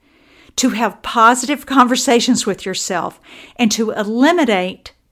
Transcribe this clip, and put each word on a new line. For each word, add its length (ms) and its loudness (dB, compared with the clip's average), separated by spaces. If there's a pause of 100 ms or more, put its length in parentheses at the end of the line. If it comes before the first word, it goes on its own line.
(560)
to 140 0
have 320 -4
positive 640 2
conversations 800 2
with 180 -4
yourself 560 -6 (360)
and 160 0
to 180 -2
eliminate 1000 0 (200)